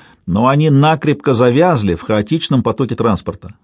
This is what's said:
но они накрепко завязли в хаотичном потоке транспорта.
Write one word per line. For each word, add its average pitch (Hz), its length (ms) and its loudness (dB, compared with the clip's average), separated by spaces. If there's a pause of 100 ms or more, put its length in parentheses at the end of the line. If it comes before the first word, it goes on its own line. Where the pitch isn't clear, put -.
(260)
но 104 220 0
они 147 220 2
накрепко 147 640 2
завязли 123 600 2
в 82 60 -8
хаотичном 113 640 -2
потоке 120 320 -4
транспорта. - 680 -4